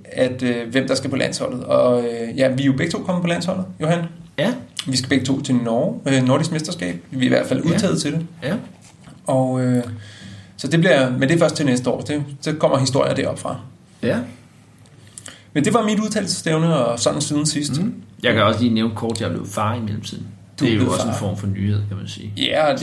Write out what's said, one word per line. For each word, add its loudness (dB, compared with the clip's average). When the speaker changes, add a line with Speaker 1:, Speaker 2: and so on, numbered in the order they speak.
Speaker 1:
at, 0
øh, 0
hvem 2
der 2
skal -2
på -2
landsholdet. -4
Og, 4
øh, -6
ja, 4
vi 0
er 2
jo 6
begge 0
to -4
kommet -2
på 0
landsholdet, -2
Johan. 2
Speaker 2:
Ja. 0
Speaker 1:
Vi -2
skal -2
begge 2
to 0
til 0
Norge, 0
øh, 4
Nordisk 2
Mesterskab. -4
Vi -4
er 0
i 4
hvert 2
fald 0
Speaker 2:
Ja. 2
Speaker 1:
udtaget 2
til -2
det. -2
Speaker 2:
Ja. -2
Speaker 1:
Og, 2
øh, 2
så -6
det 4
bliver, 6
men -2
det 4
er 4
først 4
til 0
næste 2
år. 0
Det, -4
så -4
kommer 2
historier 2
deroppe -4
fra. -6
Speaker 2:
Ja. 0
Speaker 1:
Men 2
det 2
var 4
mit 2
udtalelsesstævne, 0
og 0
sådan 0
siden 0
sidst. -2
Speaker 2:
Mhm. -2
Jeg 4
kan 4
også 2
lige 4
nævne 0
kort, -4
jeg -2
blev -6
far -2
i -4
mellemtiden. -6
Speaker 1:
Du 0
Speaker 2:
Det 4
er 4
jo 4
Speaker 1:
blev 2
Speaker 2:
også 0
en -2
Speaker 1:
far. -2
Speaker 2:
form -2
for -4
nyhed, 0
kan -6
man -8
sige. -10
Speaker 1:
Ja, 0
og 2
det 0
er -4